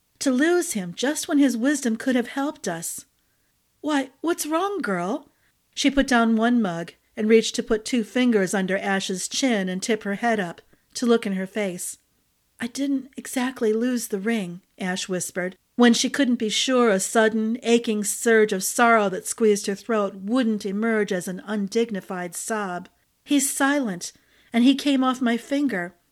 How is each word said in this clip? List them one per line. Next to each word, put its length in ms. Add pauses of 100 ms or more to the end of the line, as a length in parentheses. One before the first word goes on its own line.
(180)
to 120
lose 420
him 220
just 340
when 100
his 180
wisdom 400
could 200
have 120
helped 400
us. 360 (800)
Why, 280 (120)
what's 240
wrong, 340
girl?" 480 (460)
She 160
put 160
down 300
one 240
mug 340 (220)
and 120
reached 280
to 60
put 220
two 200
fingers 500
under 240
Ash's 500
chin 400
and 140
tip 220
her 120
head 240
up 220 (320)
to 120
look 200
in 80
her 120
face. 520 (640)
"I 60
didn't 500
exactly 560
lose 360
the 100
ring," 420 (180)
Ash 300
whispered, 480 (200)
when 180
she 160
couldn't 240
be 160
sure 400
a 100
sudden, 600
aching 420
surge 480
of 100
sorrow 460
that 180
squeezed 400
her 80
throat 400
wouldn't 520
emerge 440
as 160
an 200
undignified 880
sob. 540 (340)
"He's 260
silent, 600 (400)
and 100
he 120
came 280
off 200
my 160
finger. 560 (180)